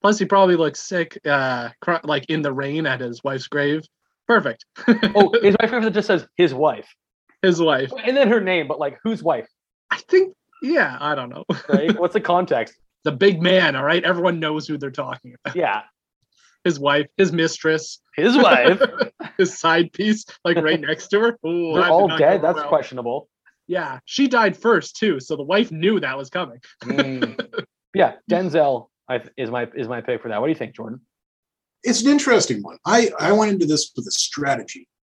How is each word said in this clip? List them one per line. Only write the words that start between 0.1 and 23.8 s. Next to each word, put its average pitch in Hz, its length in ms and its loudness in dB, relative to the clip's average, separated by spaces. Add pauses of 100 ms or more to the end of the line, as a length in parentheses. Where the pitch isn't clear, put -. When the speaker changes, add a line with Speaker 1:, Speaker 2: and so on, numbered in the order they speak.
Speaker 1:
he 190 80 -2
probably 190 300 4
looks 151 320 -2
sick, 170 380 -6
uh, 131 440 -2 (120)
cr-, 170 220 -2
like, 143 260 -4
in 156 120 -2
the 143 120 -4
rain 143 340 -4
at 127 140 -4
his 120 220 -10
wife's 135 240 -6
grave. 147 360 -2 (440)
Perfect. 196 380 0 (120)
<laughs> - 100 -4 (280)
Speaker 2:
Oh, 202 160 6 (120)
is 202 180 6
my 220 60 2
favorite 226 160 -2
that 220 100 0
just 208 140 -2
says 185 180 0 (120)
his 165 160 4
wife. 135 340 -2 (540)
Speaker 1:
His 175 200 2
wife. 135 300 2 (120)
Speaker 2:
And 247 140 0
then 269 120 4
her 226 120 4
name, 180 260 -2
but, - 120 -6
like, 139 240 -6
whose 220 200 -6
wife? 139 240 -2 (440)
Speaker 1:
I - 60 -4 (120)
think, 370 240 2 (280)
yeah, 233 380 0
I 147 160 -4
don't 123 140 -8
know. - 140 -14 (140)
<laughs> - 120 -16
Speaker 2:
Right? 151 300 0
What's 175 140 0
the 208 80 0
context? 160 540 -2 (280)
Speaker 1:
The 151 80 -2
big 165 300 2
man, 175 340 2
all 131 80 -4
right? 160 200 0
Everyone 175 360 0
knows 156 280 -4
who 151 100 -6
they're 143 140 -8
talking 127 420 -12 (100)
about. 131 120 -10
Speaker 2:
Yeah. 107 260 -2 (840)
Speaker 1:
His 165 120 0
wife, 143 300 2 (100)
his 185 140 4
mistress. 160 680 -2 (140)
Speaker 2:
His 226 200 2
wife. 185 460 6 (280)
Speaker 1:
<laughs> - 280 -14
His 185 200 0
side 165 360 0
piece, 214 320 -2 (180)
like, 170 140 2
right 160 240 0
next 151 280 -6
to 202 120 2
her. 233 260 0
Ooh, 170 260 -2
Speaker 2:
They're 156 100 2
Speaker 1:
that 175 40 2
did 175 40 4
Speaker 2:
all 185 180 6
Speaker 1:
not 160 100 -2
Speaker 2:
dead? 170 220 4
Speaker 1:
go 156 60 2
Speaker 2:
That's 165 100 2
Speaker 1:
well. 147 100 -6
Speaker 2:
questionable. 131 640 -4 (380)
Speaker 1:
Yeah, 156 360 -6